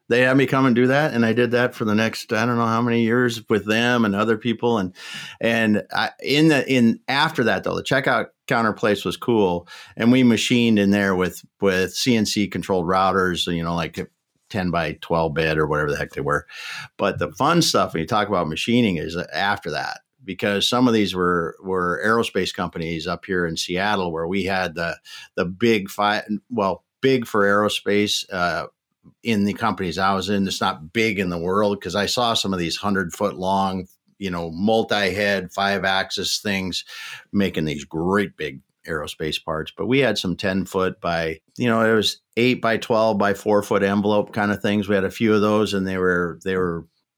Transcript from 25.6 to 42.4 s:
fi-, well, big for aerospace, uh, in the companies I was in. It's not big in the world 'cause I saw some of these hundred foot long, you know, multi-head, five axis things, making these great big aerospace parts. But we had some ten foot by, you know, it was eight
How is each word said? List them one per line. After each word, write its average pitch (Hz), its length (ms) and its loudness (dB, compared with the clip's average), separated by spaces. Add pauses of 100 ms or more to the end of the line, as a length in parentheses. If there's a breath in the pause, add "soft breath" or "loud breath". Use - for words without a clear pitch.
fi-, 104 360 0 (240)
well, 98 360 -2 (160)
big 131 260 2
for 101 200 2
aerospace, 101 840 2
uh, 85 340 -2 (560)
in 104 240 0
the 101 80 0
companies 95 420 -2
I 95 160 2
was 92 160 -2
in. 98 180 0
It's - 140 -4
not 85 320 -4
big 113 260 0
in 90 120 0
the 87 80 -2
world 98 420 0
'cause 87 140 -8
I 101 100 0
saw 117 300 0
some 101 180 -2
of 92 60 -2
these 85 180 -2
hundred 98 380 -2
foot 101 240 -2
long, 92 480 -2 (320)
you 95 120 -6
know, 85 200 -6
multi-head, 101 1000 0
five 98 340 -2
axis 95 520 -2
things, 95 460 -4 (480 loud breath)
making 95 320 0
these 71 200 -4
great 90 520 -2
big 69 240 -10 (260)
aerospace 78 560 -6
parts. 78 320 -6
But 92 120 -6
we 131 140 2
had 113 180 0
some 85 180 -4
ten 95 300 -2
foot 92 340 -4
by, 82 400 -4 (160)
you 120 100 -2
know, 113 140 2
it 113 140 2
was 101 240 0 (180)
eight 120 240 2